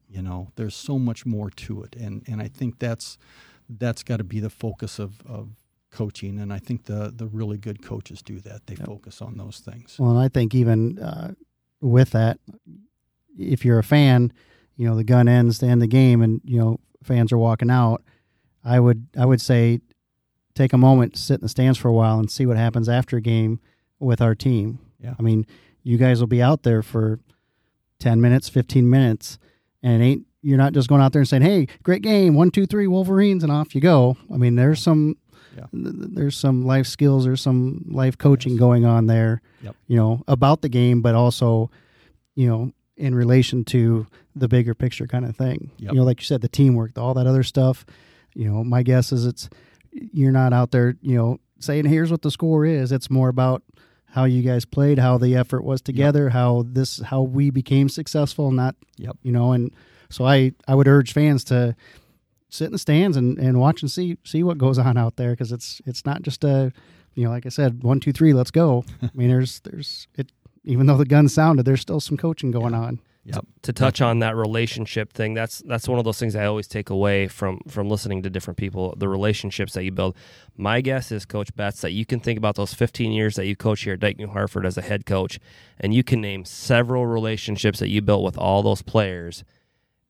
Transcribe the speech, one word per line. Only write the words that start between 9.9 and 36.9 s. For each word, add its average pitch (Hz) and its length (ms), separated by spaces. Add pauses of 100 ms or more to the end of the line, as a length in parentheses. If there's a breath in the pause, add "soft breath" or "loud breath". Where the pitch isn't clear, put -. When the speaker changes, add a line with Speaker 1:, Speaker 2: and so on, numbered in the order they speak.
Speaker 2:
Well, 123 120
and 117 80
I 131 100
think 120 260
even, 117 420
uh, - 360 (460)
with 127 320
that, 113 280 (1000)
if - 260
you're 120 160
a 107 40
fan, 131 500 (420 soft breath)
you 120 120
know, 113 80
the 113 80
gun 123 240
ends 120 320
to 127 80
end 120 140
the 117 60
game, 123 360
and, 113 200
you 123 140
know, 113 220 (240)
fans 117 280
are 123 60
walking 113 320
out, 120 320 (640)
I 123 140
would, 120 360
I 127 100
would 127 160
say 117 380 (760)
take 135 180
a 127 40
moment, 127 400
sit - 180
in - 60
the - 80
stands 131 280
for - 100
a 117 60
while, 113 240
and 110 140
see 131 160
what 117 100
happens 113 320
after 123 280
a 113 40
game 113 380 (400)
with 120 220
our 117 140
team. 113 440 (200)
Speaker 1:
Yeah. 120 200
Speaker 2:
I - 20
mean, 110 240 (380 soft breath)
you 120 140
guys 127 240
will 120 60
be 120 140
out 143 220
there 113 180
for 110 380 (800)
ten 117 220
minutes, 123 280
fifteen 123 400
minutes, 123 480 (460)
and 117 180
it 120 40
ain't, 135 200 (160)
you're 139 160
not 135 160
just 135 140
going 143 140
out 135 120
there 151 80
and 131 60
saying, 135 160
"Hey, 170 240 (160 loud breath)
great 185 180
game, 202 320
one, 165 180
two, 196 140
three, 202 220
Wolverines," 190 560
and 151 80
off 147 240
you 135 60
go. 135 340 (180)
I - 40
mean, 120 180
there's 139 260
some, 156 360 (380 soft breath)
Speaker 1:
Yeah. 127 180
Speaker 2:
th-, - 100 (120)
th-, - 180
there's 143 240
some 127 280
life 131 220
skills, 135 380